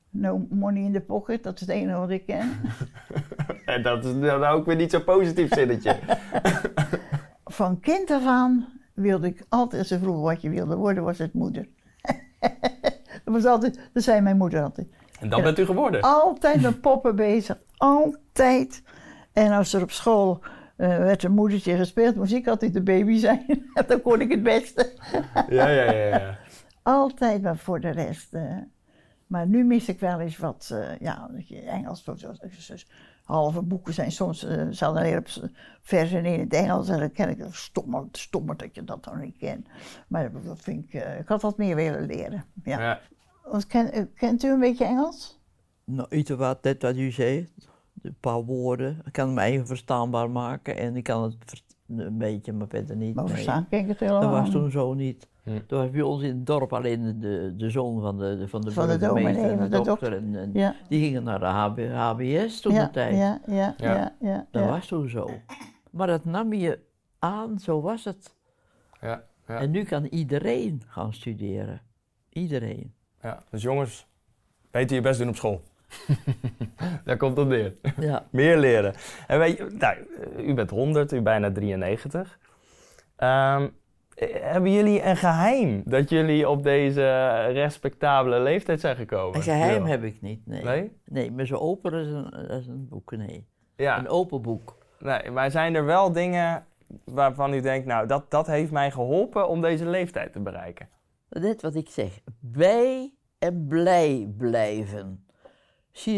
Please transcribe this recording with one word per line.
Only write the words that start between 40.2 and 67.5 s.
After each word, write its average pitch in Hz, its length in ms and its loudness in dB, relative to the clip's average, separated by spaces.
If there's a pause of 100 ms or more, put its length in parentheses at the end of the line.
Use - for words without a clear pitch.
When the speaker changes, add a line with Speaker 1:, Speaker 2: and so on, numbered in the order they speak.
Speaker 1:
dat - 160 -14
vind - 240 -8
ik, - 180 -16
eh, - 160 -8
ik 151 100 -10
had 214 140 -2
wat 208 160 -2
meer 190 180 0
willen 156 300 -2
leren, - 380 -8 (200)
ja. 131 160 -4
Speaker 2:
Ja. 113 200 -2 (440)
Speaker 1:
Want 208 220 -4
ken-, 233 260 0
eh, 214 100 -2 (120)
kent 233 280 0
u 269 60 2
een 269 120 4
beetje 247 240 2
Engels? 277 560 -2 (440)
Speaker 3:
Nou, 131 320 -6
iets 151 140 0
wat, 131 320 -2
net 135 200 0
wat 127 140 2
u 131 140 -2
zei, 131 380 0 (540)
een - 180 -12
paar 120 220 -2
woorden. 127 600 -4
Ik 143 80 -14
kan 131 220 -2
mijn 104 140 2
eigen 127 180 0
verstaanbaar 120 640 -2
maken 123 460 -6
en 120 200 -4
ik 123 80 -6
kan 113 180 -2
het 113 220 -6
ver-, - 180 -20 (420)
een 107 140 -6
beetje, 107 340 -4
maar 104 160 -6
verder 107 280 -8
niet, 110 180 -4
Speaker 1:
Maar 135 100 -4
Speaker 3:
nee. - 80 -4
Speaker 1:
verstaan 127 360 -2
ken 208 120 -2
ik 190 80 -4
het 208 100 -4
Speaker 3:
Dat 214 100 -2
Speaker 1:
helemaal 202 220 2
Speaker 3:
was - 140 2
Speaker 1:
niet. 202 80 0
Speaker 3:
toen 147 180 0
zo 131 240 0
niet. 135 340 -6 (140)
Speaker 2:
Hm. 113 80 -10
Speaker 3:
Er 107 120 -6 (140)
was 127 140 0
bij 143 120 0
ons 143 200 -2
in 131 140 -4
het 127 100 -8
dorp 143 260 0
alleen 117 480 -2
de, 95 360 -4
de 110 140 -4
zoon 117 300 -2
van 101 180 -4
de, 98 200 -2
de, 95 100 -6
van 107 120 -6
de 107 100 -6
Speaker 1:
Van 165 180 0
de 165 100 2
Speaker 3:
burgemeester 196 360 2
Speaker 1:
dominee, 214 160 2
Speaker 3:
en 208 60 0
de 202 60 0
Speaker 1:
van 196 80 -2
de 196 140 2
Speaker 3:
dokter 208 260 0
Speaker 1:
dokter. 104 180 -6
Speaker 3:
en, 104 140 -4
en 101 100 -6
Speaker 1:
Ja. 196 220 2 (140)
Speaker 3:
die 151 160 2
gingen 131 200 -2
naar 107 140 -2
de 101 80 -4
H 101 280 2
B, 117 40 -8 (140)
H 117 240 0
B 143 340 0
S 226 100 -12
toen 202 140 2
Speaker 1:
Ja, 214 100 4
Speaker 3:
de - 60 -4
tijd. 127 260 0
Speaker 1:
ja, 196 300 2
ja, 196 300 0
Speaker 2:
Ja. - 180 0
Speaker 1:
ja, - 260 -2
ja, 196 300 -4
Speaker 3:
Dat 110 120 -2
Speaker 1:
ja. 104 60 2
Speaker 3:
was 160 180 -4
toen 151 220 -4
zo. 113 220 -6 (600)
Maar 185 160 -4
dat 165 180 0
nam 202 280 -2
je 180 260 -2 (400)
aan, 214 400 -4